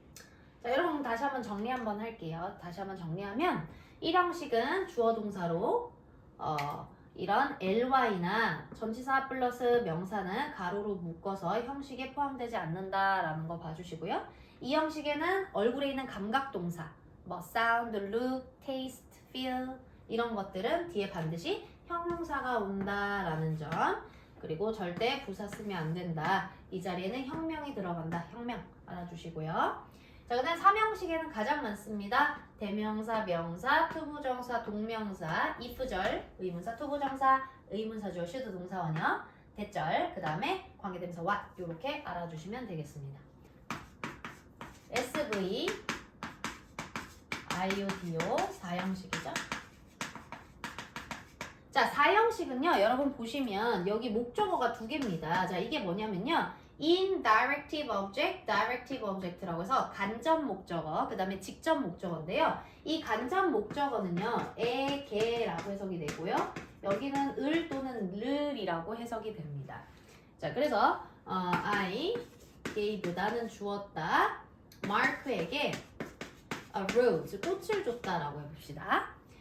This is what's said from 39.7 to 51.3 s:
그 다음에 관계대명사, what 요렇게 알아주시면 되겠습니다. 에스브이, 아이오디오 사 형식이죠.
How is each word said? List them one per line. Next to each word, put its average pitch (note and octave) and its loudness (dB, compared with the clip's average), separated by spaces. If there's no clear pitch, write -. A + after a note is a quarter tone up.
그 F#3+ -6
다음에 G#3+ -2
관계대명사, E3+ -6
what G3 2
요렇게 B3+ -4
알아주시면 F3 -6
되겠습니다. D3 -8
에스브이, A#3+ 0
아이오디오 F#3+ 2
사 F3+ -4
형식이죠. F#3 -2